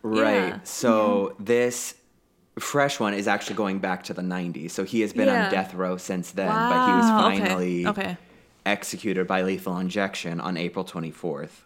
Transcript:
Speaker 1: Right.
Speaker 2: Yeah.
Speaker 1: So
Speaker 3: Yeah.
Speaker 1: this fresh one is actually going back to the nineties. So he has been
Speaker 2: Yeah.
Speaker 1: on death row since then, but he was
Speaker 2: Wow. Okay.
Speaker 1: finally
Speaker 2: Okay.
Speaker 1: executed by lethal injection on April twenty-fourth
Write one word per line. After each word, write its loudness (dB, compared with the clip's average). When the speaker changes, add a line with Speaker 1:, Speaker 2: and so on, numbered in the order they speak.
Speaker 1:
Right. 2
Speaker 2:
Yeah. -6
Speaker 1:
So 2
Speaker 3:
Yeah. -12
Speaker 1:
this 0
fresh 0
one 0
is -2
actually -2
going 0
back -4
to -8
the -6
nineties. -4
So -4
he 0
has 0
been 4
Speaker 2:
Yeah. 4
Speaker 1:
on 0
death 0
row -2
since -6
then, -2
but 2
he 4
was 6
Speaker 2:
Wow. 6
Okay. 2
Speaker 1:
finally 0
Speaker 2:
Okay. -4
Speaker 1:
executed -2
by 0
lethal -2
injection -2
on -4
April -4
twenty-fourth -8